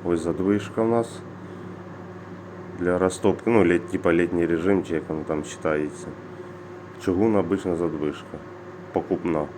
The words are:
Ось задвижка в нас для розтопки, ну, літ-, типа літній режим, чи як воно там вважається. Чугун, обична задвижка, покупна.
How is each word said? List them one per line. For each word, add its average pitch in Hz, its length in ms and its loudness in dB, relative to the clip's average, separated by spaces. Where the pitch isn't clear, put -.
Ось 87 180 2
задвижка 95 600 0
в 113 60 2
нас 117 320 0
для 90 180 2
розтопки, 92 520 4
ну, 113 160 8
літ-, 85 260 4
типа 90 220 4
літній 85 320 4
режим, 85 380 4
чи 85 100 -4
як 76 160 -2
воно 78 180 -2
там 78 160 0
вважається. 76 640 -2
Чугун, 101 340 4
обична 92 400 2
задвижка, 78 640 -2
покупна. 85 520 0